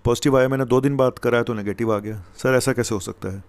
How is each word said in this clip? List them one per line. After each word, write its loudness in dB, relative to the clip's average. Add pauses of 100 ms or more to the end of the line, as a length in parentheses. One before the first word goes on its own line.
पॉजिटिव 2
आया, 4
मैंने 0
दो 2
दिन 0
बाद 2
कराया 2
तो -4
नेगेटिव -2
आ -2
गया। -10 (140)
सर, 0
ऐसा 2
कैसे -2
हो -4
सकता -10
है?" -10